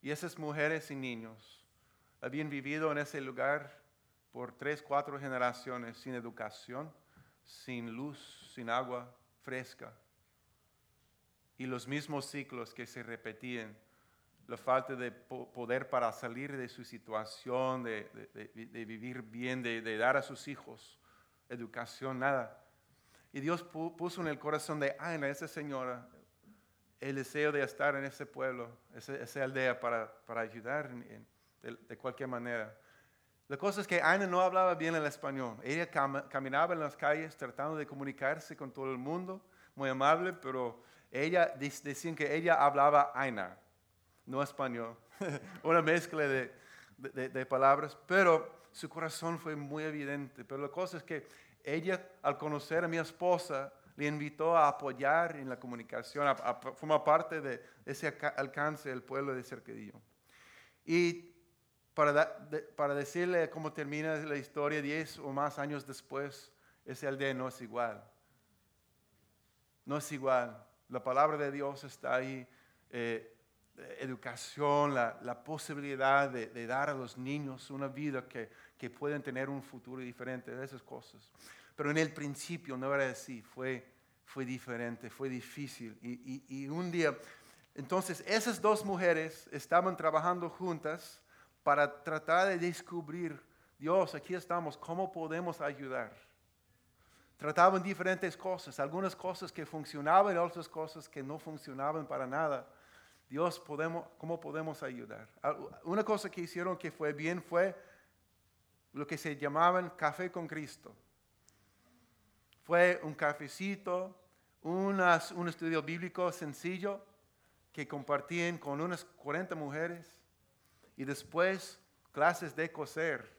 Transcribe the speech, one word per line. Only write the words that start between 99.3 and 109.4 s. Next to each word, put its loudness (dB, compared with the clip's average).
que -8
funcionaban 4
y 2
otras 0
cosas -10
que -10
no -8
funcionaban -4
para -2
nada. 0
"Dios, 0
podemos, -4
¿cómo -4
podemos -6
ayudar?". -10
Al-, 2
una 2
cosa 0
que -6
hicieron -2
que -6
fue -2
bien -2
fue 4
lo -6
que -4
se -4
llamaban 4